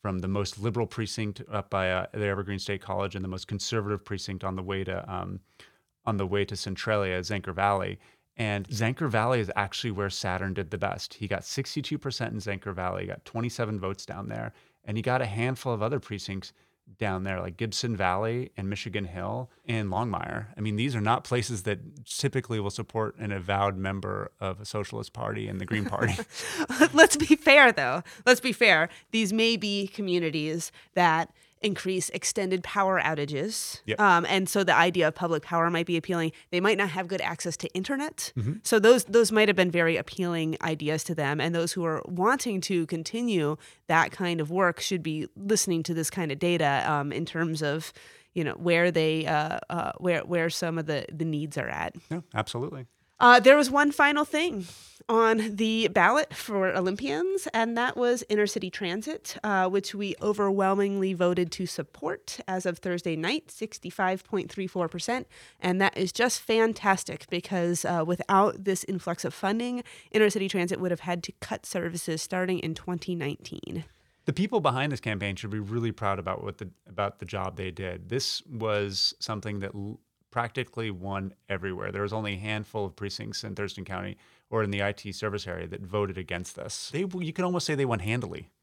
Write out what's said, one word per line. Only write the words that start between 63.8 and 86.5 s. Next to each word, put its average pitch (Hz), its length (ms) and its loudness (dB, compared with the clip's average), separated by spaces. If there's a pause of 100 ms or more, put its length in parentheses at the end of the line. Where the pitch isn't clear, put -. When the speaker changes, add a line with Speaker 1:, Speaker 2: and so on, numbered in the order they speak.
Speaker 2:
point - 260 -4
three 190 160 -6
four 175 220 -2
percent. 233 380 -4 (340)
And 185 220 2
that - 160 2
is 185 140 0
just 247 280 2
fantastic 220 880 2
because, 175 560 0
uh, 170 220 2
without 190 580 4
this 190 200 0
influx 170 420 -4
of - 80 -4
funding, 240 480 -2 (320)
intercity 208 340 4
transit 180 320 0
would 180 100 0
have 170 100 0
had 175 240 -4
to - 160 -10
cut - 260 -8
services 170 560 -4
starting 185 380 -2
in 160 140 -4
twenty 180 400 -6
nineteen. - 720 -8 (400)
Speaker 1:
The 151 80 -2
people 208 280 2
behind 143 320 2
this 117 80 -4
campaign 101 360 -2
should 104 140 -8
be 107 100 -4
really 113 320 -2
proud 98 260 -2
about 95 240 -4
what 101 140 -8
the, 95 140 -10 (180)
about 101 300 -4
the 101 80 -12
job 95 300 -6
they 92 140 -6
did. 90 380 -8
This - 380 -4
was 104 720 0
something 104 400 -6
that 98 160 -8
l-, 101 240 -10 (320)
practically 117 600 -4
won 95 420 -6 (140)
everywhere. 95 420 -4
There 98 120 -4
was 101 100 -2
only 107 220 -4
a 92 40 -8
handful 107 460 -4
of 92 100 -8
precincts 104 480 -8
in 101 140 -8
Thurston 98 280 -6
County 95 320 -8 (320)
or 113 140 0
in 104 80 0
the 101 120 -2
I 101 100 0
T 101 180 -10
service 101 360 -6
area 87 200 -8
that 85 140 -10
voted 95 380 -2
against 90 360 -8